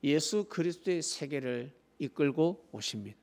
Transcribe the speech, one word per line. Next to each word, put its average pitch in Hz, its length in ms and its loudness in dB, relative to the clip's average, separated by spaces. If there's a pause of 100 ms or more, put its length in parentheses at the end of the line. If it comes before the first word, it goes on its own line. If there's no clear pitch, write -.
예수 156 420 2
그리스도의 170 580 -2
세계를 135 720 -4 (240)
이끌고 151 720 2
오십니다. 104 500 -8